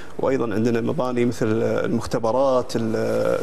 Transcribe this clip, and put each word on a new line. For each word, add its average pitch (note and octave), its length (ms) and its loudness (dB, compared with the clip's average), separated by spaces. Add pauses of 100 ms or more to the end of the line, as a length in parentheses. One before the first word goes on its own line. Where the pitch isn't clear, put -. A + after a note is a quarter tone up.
(200)
وأيضًا B2+ 340 0
عندنا A2+ 280 2
مباني A#2+ 440 0
مثل، A#2 380 0
آه، A2 220 0
المختبرات، B2 880 0
ال-، A2+ 680 0